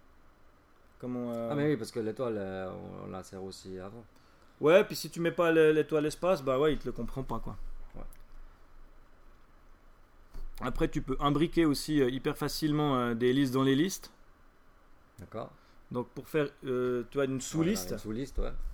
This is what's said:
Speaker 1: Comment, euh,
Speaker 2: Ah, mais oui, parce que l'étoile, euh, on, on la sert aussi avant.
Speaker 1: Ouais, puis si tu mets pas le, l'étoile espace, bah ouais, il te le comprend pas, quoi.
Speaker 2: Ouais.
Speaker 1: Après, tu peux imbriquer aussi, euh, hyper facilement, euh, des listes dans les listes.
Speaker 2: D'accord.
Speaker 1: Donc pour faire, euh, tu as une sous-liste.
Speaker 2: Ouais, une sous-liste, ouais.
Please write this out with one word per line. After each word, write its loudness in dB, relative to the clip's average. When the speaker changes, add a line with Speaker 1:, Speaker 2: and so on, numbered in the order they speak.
Speaker 1:
Comment, -6
euh, -4
Speaker 2:
Ah, -2
mais 2
oui, 2
parce -8
que -4
l'étoile, -2
euh, -6
on, -12
on -10
la -10
sert -12
aussi -12
avant. -12
Speaker 1:
Ouais, 8
puis -8
si -8
tu -10
mets 2
pas 4
le, 8
l'étoile 2
espace, 0
bah 0
ouais, 4
il -2
te -10
le -4
comprend -6
pas, -4
quoi. -8
Speaker 2:
Ouais. -10
Speaker 1:
Après, 0
tu -2
peux -4
imbriquer 4
aussi, 2
euh, 6
hyper -2
facilement, 0
euh, 2
des 4
listes 4
dans 4
les 6
listes. 0
Speaker 2:
D'accord. -12
Speaker 1:
Donc -4
pour -12
faire, 0
euh, 0
tu -2
as 2
une -2
sous-liste. 0
Speaker 2:
Ouais, -6
une -6
sous-liste, -6
ouais. 0